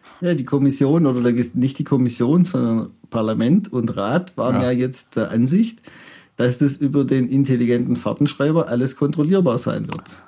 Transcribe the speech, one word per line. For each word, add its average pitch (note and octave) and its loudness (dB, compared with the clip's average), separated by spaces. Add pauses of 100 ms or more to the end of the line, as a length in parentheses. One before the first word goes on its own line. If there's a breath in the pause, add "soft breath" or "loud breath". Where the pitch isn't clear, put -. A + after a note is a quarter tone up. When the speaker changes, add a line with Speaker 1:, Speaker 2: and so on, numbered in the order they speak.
(220 loud breath)
Speaker 1:
Ja, F3 0
die C#3 -4
Kommission C#3 2
oder B2 0
der A#2+ 2
Ges-, A#2+ -2
nicht C3 0
die D3 -2
Kommission, C3 2
sondern A2+ -2 (180)
Parlament A2+ 0
und A2+ -4
Rat B2 -4
waren B2 0
Speaker 2:
Ja. B2 0
Speaker 1:
ja - -
jetzt B2+ -4
der A2 -2
Ansicht, D3 0 (560 loud breath)
dass B2 0
das C#3 0
über C#3 0
den C3 0
intelligenten B2 0
Fahrtenschreiber D3 0
alles B2+ -2
kontrollierbar D3 0
sein - -6
wird. - -12 (260)